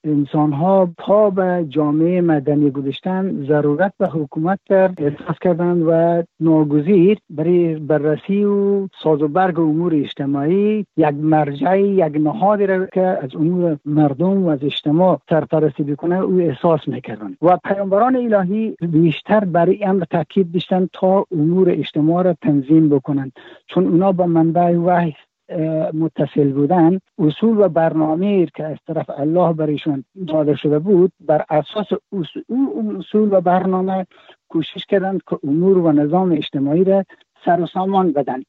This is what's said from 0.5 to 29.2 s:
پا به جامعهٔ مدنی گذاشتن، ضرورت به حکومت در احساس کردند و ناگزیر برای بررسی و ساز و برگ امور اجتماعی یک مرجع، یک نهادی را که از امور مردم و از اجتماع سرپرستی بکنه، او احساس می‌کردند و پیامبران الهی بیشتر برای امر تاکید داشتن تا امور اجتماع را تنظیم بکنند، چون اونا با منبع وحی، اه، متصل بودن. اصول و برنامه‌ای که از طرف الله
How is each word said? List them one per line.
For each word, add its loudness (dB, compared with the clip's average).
پا 2
به -2
جامعهٔ 0
مدنی 2
گذاشتن، -6
ضرورت 0
به 0
حکومت -4
در 4
احساس -6
کردند 0
و 2
ناگزیر 2
برای 0
بررسی -2
و 0
ساز 2
و 0
برگ 0
امور 0
اجتماعی -2
یک 2
مرجع، 0
یک 0
نهادی 0
را -2
که -4
از -2
امور 0
مردم 0
و 0
از 0
اجتماع 0
سرپرستی 0
بکنه، -4
او 0
احساس 0
می‌کردند -10
و 4
پیامبران 0
الهی -2
بیشتر 0
برای 0
امر 0
تاکید -2
داشتن -2
تا 0
امور 2
اجتماع 0
را 0
تنظیم 2
بکنند، -2
چون 0
اونا 2
با 0
منبع 2
وحی، 0
اه، -4
متصل -2
بودن. 2
اصول 0
و 4
برنامه‌ای 0
که -8
از -8
طرف -6
الله 0